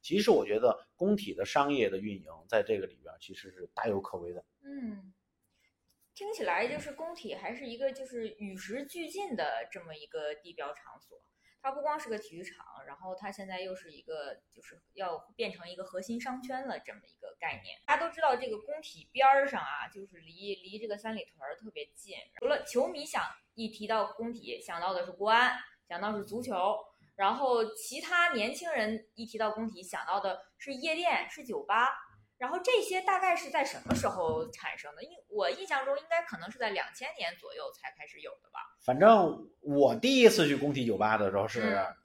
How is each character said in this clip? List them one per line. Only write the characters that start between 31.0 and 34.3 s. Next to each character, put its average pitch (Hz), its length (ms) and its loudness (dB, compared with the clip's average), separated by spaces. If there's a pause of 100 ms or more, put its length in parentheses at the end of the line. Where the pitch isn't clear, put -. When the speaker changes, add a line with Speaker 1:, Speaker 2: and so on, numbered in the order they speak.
Speaker 2:
是 302 120 -14
酒 185 200 -6
吧。 226 260 4 (480)
然 247 140 -4
后 349 120 -2
这 403 200 4
些 370 200 0
大 381 160 4
概 370 160 4
是 349 140 -4
在 285 160 2
什 - 220 -6
么 254 80 2
时 233 140 2
候 160 420 0